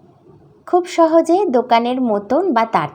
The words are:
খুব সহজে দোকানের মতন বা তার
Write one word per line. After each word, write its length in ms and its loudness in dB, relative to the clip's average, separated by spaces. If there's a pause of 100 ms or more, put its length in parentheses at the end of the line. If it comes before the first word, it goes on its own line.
(640)
খুব 200 -2
সহজে 600 2
দোকানের 560 0
মতন 520 -2
বা 120 0
তার 300 -2